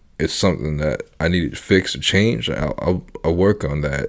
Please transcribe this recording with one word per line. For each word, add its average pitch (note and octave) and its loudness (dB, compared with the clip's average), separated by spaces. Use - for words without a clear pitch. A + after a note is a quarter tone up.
it's D#2 0
something D#2 0
that D2+ -2
I E2 2
needed E2+ 2
to - -10
fix - 2
or C2 -8
change, A2+ 2
I'll, - -4
I'll, F2+ -2
I'll E2 2
work G2 4
on D2 -2
that. C#2 -2